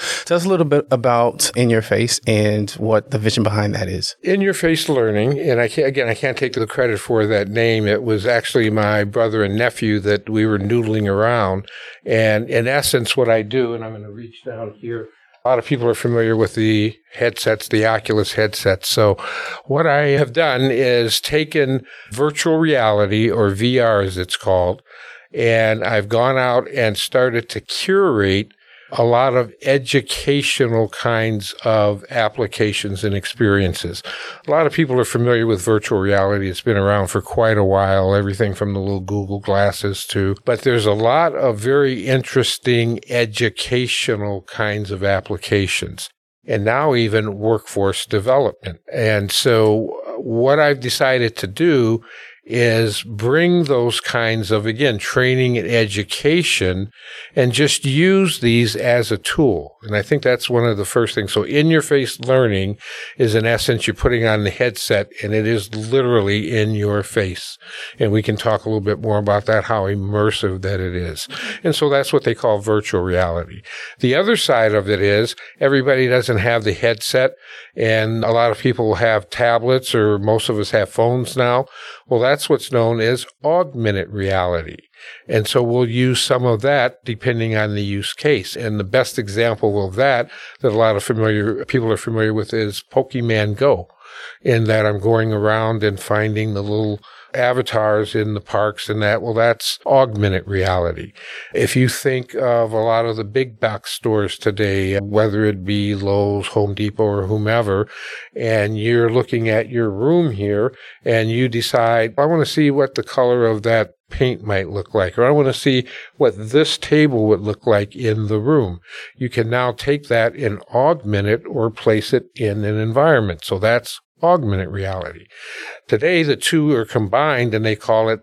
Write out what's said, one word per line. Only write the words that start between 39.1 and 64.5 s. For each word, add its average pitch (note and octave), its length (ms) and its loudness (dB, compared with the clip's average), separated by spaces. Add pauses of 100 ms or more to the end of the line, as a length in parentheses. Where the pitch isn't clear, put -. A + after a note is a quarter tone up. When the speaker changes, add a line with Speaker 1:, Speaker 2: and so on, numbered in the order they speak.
Speaker 2:
glasses G2+ 640 -2
to, G2 380 -2
but A#2+ 180 -2
there's A#2+ 240 2
a G#2 60 4
lot B2 420 2
of A2 240 0
very B2+ 480 0
interesting A#2+ 1040 0
educational A2+ 1300 -2
kinds G#2 480 -4
of F#2+ 120 -6
applications, G2 1080 -2 (380)
and G#2 180 -2
now C3+ 300 2
even G#2+ 440 0
workforce G#2+ 680 -2
development. G#2+ 720 -2 (140)
And G#2+ 400 0
so, A2 720 2
uh, - 140 -12
what C3 380 2
I've C#3+ 220 2
decided B2 560 0
to G2+ 100 -8
do A2+ 580 2 (440)
is A2+ 540 0
bring D3+ 640 0
those A#2+ 360 0
kinds A2 520 -2
of, G#2+ 140 0
again, A2+ 320 0
training B2+ 600 0
and F2+ 80 -4
education G#2+ 1200 0 (460)
and B2 160 2
just C#3+ 340 0
use F3 540 2
these A#2 380 2
as A#2+ 340 0
a G#2 80 0
tool. A2 640 0
And G#2 140 -4
I G2+ 60 2
think D3 200 0
that's B2 260 0
one A#2+ 160 2
of A2+ 120 0
the G2+ 80 -4
first A#2 320 0
things. G2+ 160 -4
So G#2 100 0
in-your-face D3 800 0
learning A2 580 2 (400)
is, A2+ 160 2
in A2 120 2
essence, A#2 420 0
you're G#2 60 -2
putting A#2 320 0
on G#2+ 180 2
the G2 60 0